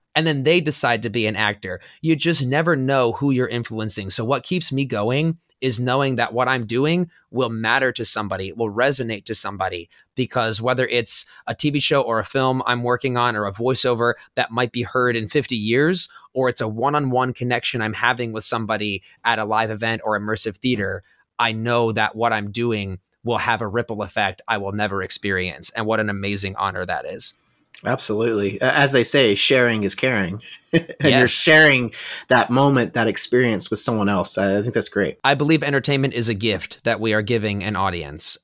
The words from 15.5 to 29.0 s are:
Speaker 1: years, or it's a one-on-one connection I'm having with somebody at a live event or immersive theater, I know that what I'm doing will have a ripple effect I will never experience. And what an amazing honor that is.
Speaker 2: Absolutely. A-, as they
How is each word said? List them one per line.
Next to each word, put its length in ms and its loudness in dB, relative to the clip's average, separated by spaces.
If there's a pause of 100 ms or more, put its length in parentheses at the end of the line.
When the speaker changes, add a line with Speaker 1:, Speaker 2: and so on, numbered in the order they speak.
Speaker 1:
years, 520 2 (260)
or 140 2
it's 120 -4
a 80 -2
one-on-one 640 0
connection 500 -2
I'm 120 -2
having 360 0
with 140 -4
somebody 580 -2 (220)
at 160 2
a 40 -2
live 280 0
event 320 -4
or 140 0
immersive 380 -4
theater, 460 -2 (380)
I 120 0
know 400 0
that 240 0
what 160 0
I'm 180 -4
doing 480 -4 (240)
will 160 -2
have 220 0
a 80 -4
ripple 340 -4
effect 460 -4
I 100 -2
will 140 -6
never 280 -2
experience. 680 -4
And 160 -6
what 140 2
an 100 -2
amazing 460 -4
honor 280 -2
that 220 -6
is. 280 -6 (520)
Speaker 2:
Absolutely. 720 0
A-, 160 2
as 160 4
they 140 4